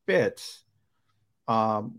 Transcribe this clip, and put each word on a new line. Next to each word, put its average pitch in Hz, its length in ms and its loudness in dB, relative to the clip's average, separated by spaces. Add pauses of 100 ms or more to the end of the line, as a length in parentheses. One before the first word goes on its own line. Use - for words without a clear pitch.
fits, - 580 0 (840)
um, 110 520 0